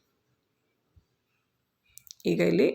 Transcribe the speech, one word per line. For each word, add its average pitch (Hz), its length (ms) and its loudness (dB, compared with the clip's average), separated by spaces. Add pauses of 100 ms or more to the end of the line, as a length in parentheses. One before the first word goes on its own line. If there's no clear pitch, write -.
(2250)
ಈಗ 175 220 -2
ಇಲ್ಲಿ 170 280 2